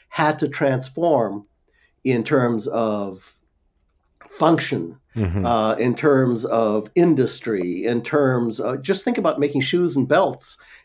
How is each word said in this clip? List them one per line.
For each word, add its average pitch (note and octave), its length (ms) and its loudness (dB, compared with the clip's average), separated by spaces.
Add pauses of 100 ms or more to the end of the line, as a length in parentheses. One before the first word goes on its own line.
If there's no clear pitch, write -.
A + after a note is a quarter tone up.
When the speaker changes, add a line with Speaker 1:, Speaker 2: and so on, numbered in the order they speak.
Speaker 1:
had D3+ 300 0
to D3+ 100 0
transform C3+ 960 0 (580)
in B2 220 0
terms A#2+ 440 0
of G#2 640 -4 (960)
function, C#3+ 680 0 (180)
Speaker 2:
Mm-hmm. G2+ 320 0
Speaker 1:
uh, A2 300 2
in A#2+ 180 0
terms B2+ 500 2
of A2 500 0
industry, A2+ 880 0
in A#2+ 180 0
terms B2+ 580 0
of, C3+ 220 -4
just G3 200 -2
think B3 160 -2
about D#3+ 220 0
making C#3+ 220 0
shoes E3+ 340 0
and B2 100 2
belts D3 520 0 (260)